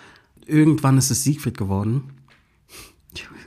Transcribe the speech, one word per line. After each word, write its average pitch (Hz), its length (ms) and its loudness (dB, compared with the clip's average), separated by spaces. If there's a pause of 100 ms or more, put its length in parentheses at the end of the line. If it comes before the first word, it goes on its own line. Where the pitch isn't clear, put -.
(460)
Irgendwann 151 520 2
ist 131 140 0
es - 120 -2
Siegfried 139 340 -4
geworden. 107 540 -4 (1400)